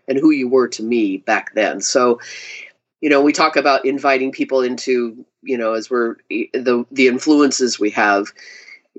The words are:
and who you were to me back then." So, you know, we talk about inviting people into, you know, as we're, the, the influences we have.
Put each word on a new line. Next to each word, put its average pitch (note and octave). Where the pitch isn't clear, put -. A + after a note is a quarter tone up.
and C3
who D#3
you C3+
were B2+
to A2+
me A2
back G2+
then." G2
So, B2
you D#3
know, C#3+
we D3
talk D#3
about C#3
inviting C3+
people C3+
into, B2
you C3
know, A2
as A2
we're, A#2
the, A#2+
the C3
influences C3
we G#2+
have. G#2